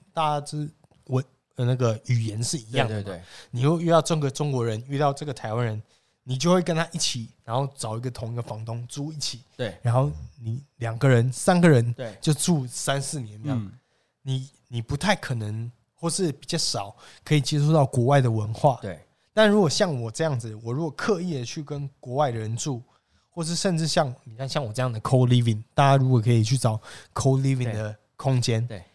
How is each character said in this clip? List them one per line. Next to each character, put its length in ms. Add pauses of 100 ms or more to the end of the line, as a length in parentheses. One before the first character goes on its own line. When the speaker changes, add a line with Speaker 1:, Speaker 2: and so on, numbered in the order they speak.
(120)
Speaker 1:
大 100
家 240
就 140
是 100 (360)
我， 160 (340)
呃， 80
那 100
个 320
语 160
言 200
是 140
一 160
样 160
的 100
嘛。 40
Speaker 2:
对， 120
对， 40
对。 40 (280)
Speaker 1:
你 120
又 180
遇 100
到 100
这 160
个 140
中 220
国 120
人， 220
遇 100
到 160
这 140
个 80
台 200
湾 100
人， 180 (400)
你 140
就 160
会 100
跟 140
他 160
一 60
起， 320 (120)
然 140
后 180
找 220
一 40
个 100
同 220
一 40
个 60
房 220
东 220
住 260
一 40
起。 260 (140)
Speaker 2:
对。 260
Speaker 1:
然 100
后 180 (300)
你 220 (140)
两 220
个 100
人、 240
三 280
个 80
人 260
Speaker 2:
对。 260
Speaker 1:
就 120
住 340
三 360
四 160
年 240
这 60
样。 100
Speaker 2:
嗯。 140 (500)
Speaker 1:
你， 280 (180)
你 140
不 140
太 200
可 180
能， 380 (220)
或 140
是 240
比 140
较 120
少 360 (300)
可 100
以 60
接 180
触 140
到 140
国 180
外 160
的 100
文 220
化。 300
Speaker 2:
对。 180 (320)
Speaker 1:
但 160
如 120
果 100
像 320
我 80
这 140
样 140
子， 240
我 100
如 100
果 80
刻 320
意 160
的 60
去 180
跟 260 (100)
国 180
外 140
的 60
人 180
住， 280 (480)
或 140
是 100
甚 240
至 80
像， 260 (120)
你 120
看 120
像 140
我 100
这 100
样 100
的 80
co-living， 600 (100)
大 160
家 80
如 140
果 100
可 120
以 100
去 160
找 220 (340)
co-living 580
的 240 (200)
空 240
间， 260
Speaker 2:
对。 120
对。 60 (100)